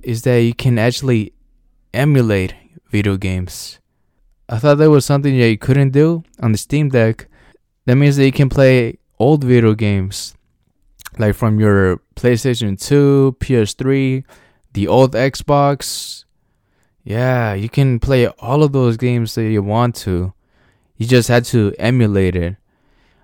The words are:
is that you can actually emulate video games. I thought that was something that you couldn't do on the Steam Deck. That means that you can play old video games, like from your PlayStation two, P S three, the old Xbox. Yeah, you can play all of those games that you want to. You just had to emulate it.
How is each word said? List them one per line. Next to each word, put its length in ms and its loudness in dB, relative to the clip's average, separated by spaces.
is 200 -6
that 160 2
you 140 0
can 240 0
actually 540 -2
emulate 600 0
video 240 0
games. 640 -8
I 60 -4
thought 220 4
that 100 6
was 160 4
something 320 0
that 100 4
you 120 0
couldn't 320 0
do 320 2
on 120 0
the 60 0
Steam 320 -4
Deck. 380 0
That 120 2
means 200 4
that 80 4
you 60 4
can 180 2
play 480 2
old 240 2
video 320 4
games, 580 -4
like 160 0
from 240 0
your 380 2
PlayStation 680 -2
two, 580 2
P 160 -2
S 200 0
three, 480 -2
the 140 -2
old 260 2
Xbox. 1120 -4
Yeah, 500 -2
you 160 -6
can 300 0
play 280 2
all 360 -2
of 80 2
those 260 0
games 380 -4
that 120 -4
you 140 -2
want 360 -2
to. 360 -6
You 80 -6
just 240 2
had 160 2
to 320 -2
emulate 580 0
it. 220 -6